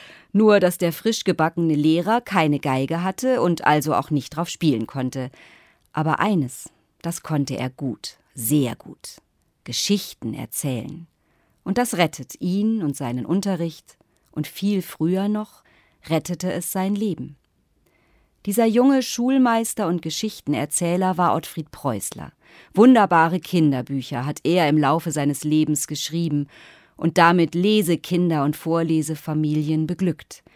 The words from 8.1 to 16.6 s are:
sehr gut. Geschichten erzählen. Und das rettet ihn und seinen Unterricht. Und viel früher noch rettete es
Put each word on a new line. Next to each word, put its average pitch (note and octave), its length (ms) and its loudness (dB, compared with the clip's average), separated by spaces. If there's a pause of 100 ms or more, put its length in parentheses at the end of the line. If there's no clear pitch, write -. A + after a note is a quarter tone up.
sehr B2 400 0
gut. - 400 -18 (480)
Geschichten - 720 -4
erzählen. C3 720 -8 (560)
Und F#3+ 140 -2
das A#3+ 200 -2
rettet D#3 440 -2
ihn G#3 400 0
und C#3+ 140 -2
seinen B2 280 -4
Unterricht. F3 760 -4 (320)
Und D3 160 -6
viel G3+ 340 -2
früher F#3 460 -2
noch G#3+ 360 -6 (440)
rettete E3 440 -4
es - 200 -6